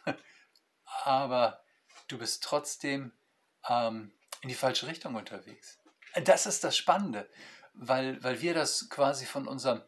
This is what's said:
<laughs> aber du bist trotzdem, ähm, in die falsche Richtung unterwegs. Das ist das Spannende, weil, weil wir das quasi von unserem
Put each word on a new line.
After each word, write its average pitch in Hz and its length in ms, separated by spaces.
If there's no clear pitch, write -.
<laughs> - 100
aber 127 600
du 135 100
bist - 260
trotzdem, 139 680
ähm, 113 460
in 131 80
die 127 60
falsche 127 320
Richtung 160 280
unterwegs. - 640
Das - 220
ist - 180
das 147 140
Spannende, 165 520
weil, 131 500
weil 123 180
wir 170 120
das 151 360
quasi 139 360
von 135 220
unserem 127 400